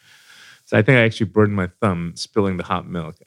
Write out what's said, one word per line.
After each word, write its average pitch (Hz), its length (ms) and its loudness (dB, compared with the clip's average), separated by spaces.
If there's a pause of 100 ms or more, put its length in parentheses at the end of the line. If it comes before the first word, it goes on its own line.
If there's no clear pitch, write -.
(680)
So 110 120 2
I 110 40 4
think 131 140 4
I 117 60 6
actually 110 240 0
burned 104 280 2
my 92 120 -2
thumb 85 480 -4
spilling 98 420 -2
the 87 80 -8
hot 90 240 -6
milk. 80 280 -8 (100)